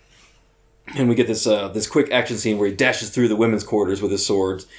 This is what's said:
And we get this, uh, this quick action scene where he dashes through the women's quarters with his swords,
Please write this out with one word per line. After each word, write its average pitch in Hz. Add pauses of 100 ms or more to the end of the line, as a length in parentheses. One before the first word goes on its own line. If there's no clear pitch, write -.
(960)
And 135
we 120
get 120
this, 110
uh, 104
this 107
quick 143
action 120
scene 107
where 104
he 95
dashes 123
through 123
the 107
women's 110
quarters 98
with 98
his 98
swords, 95 (140)